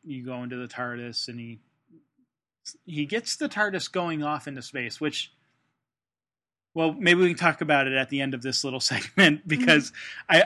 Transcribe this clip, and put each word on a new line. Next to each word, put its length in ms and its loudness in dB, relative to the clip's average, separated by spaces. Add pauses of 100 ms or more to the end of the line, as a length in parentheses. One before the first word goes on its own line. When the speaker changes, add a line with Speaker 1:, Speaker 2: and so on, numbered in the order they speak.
Speaker 1:
you 200 -12
go 180 -10
into 140 -10
the 120 -10
tardis 600 -8
and 100 -12
he, 200 -14 (1300)
he 180 -4
gets 320 -4
the 100 -4
tardis 460 -2
going 300 -2
off 260 -4
into 140 -10
space, 400 -8
which, 300 -4 (1400)
well, 220 0
maybe 260 4
we 80 6
can 80 -2
talk 240 2
about 260 2
it 60 -2
at 160 0
the 140 -2
end 100 -2
of 80 -6
this 240 -4
little 160 -6
<laughs> 120 0
segment, 540 4
because 440 4
Speaker 2:
Mm-hmm. 460 0
Speaker 1:
I, 100 8